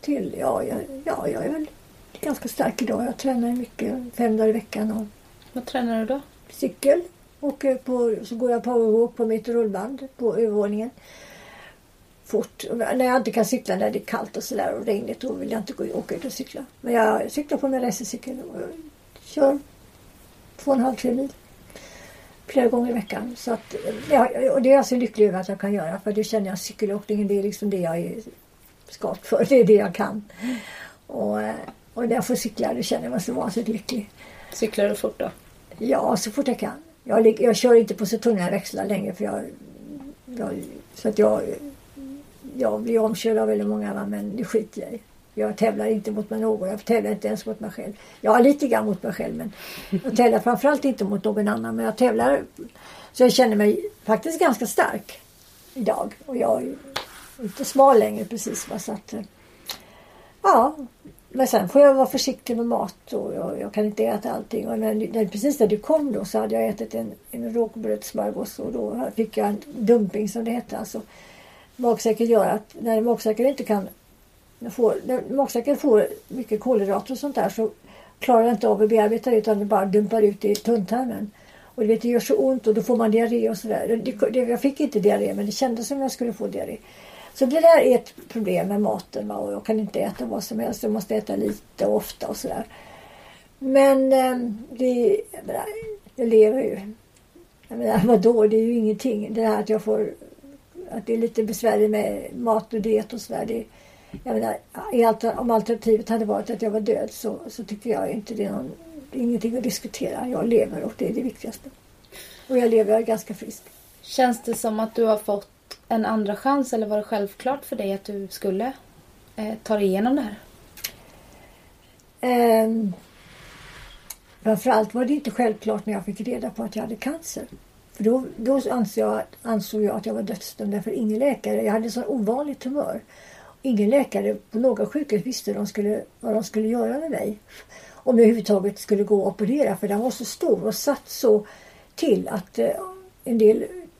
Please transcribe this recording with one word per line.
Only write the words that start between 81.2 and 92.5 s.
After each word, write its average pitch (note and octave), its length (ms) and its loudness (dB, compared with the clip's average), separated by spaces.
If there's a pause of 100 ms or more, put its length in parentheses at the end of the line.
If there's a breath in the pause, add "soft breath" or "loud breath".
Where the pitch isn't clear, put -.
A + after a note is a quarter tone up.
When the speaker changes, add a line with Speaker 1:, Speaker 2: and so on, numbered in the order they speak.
Speaker 1:
Och A#3+ 60 -4
du G#3+ 60 0
vet, A3 140 2
det A#3+ 60 -2
gör A#3+ 120 4
så - 160 0
ont C4 320 2
och A3 60 4
då A3 100 0
får A#3+ 140 2
man A3 140 2
diarré A3+ 380 2
och A3 80 -4
sådär. A3 460 -2
Det, - 260 0
det, A#3+ 100 0
jag A#3 220 0
fick C#4 180 0
inte C4 200 0
diarré G3+ 340 2
men G3+ 120 -4
det G#3 60 -4
kändes A#3 360 -2
som C#4 140 -4
jag C4 100 -2
skulle A#3+ 220 -4
få G#3 140 -8
diarré. G3 300 -8 (560 loud breath)
Så - 120 2
det C#4 140 2
där E4 220 10
är B3+ 140 6
ett - 180 -2 (140)
problem F#3 400 -2
med G3+ 140 0
maten, G#3+ 460 -4
va, G#3 80 -6
och G3+ 180 -6
jag G3+ 120 -8
kan A3 140 0
inte G#3 200 -4
äta G3 260 -4
vad G#3 180 -6
som A3 160 -8
helst. A#3 240 -6
Jag A3 80 -2
måste G#3+ 240 -4
äta G#3+ 200 -4
lite G#3 500 -4
och G#3 100 2
ofta - 320 -4
och G#3+ 100 -8
sådär. - 280 -8 (920 loud breath)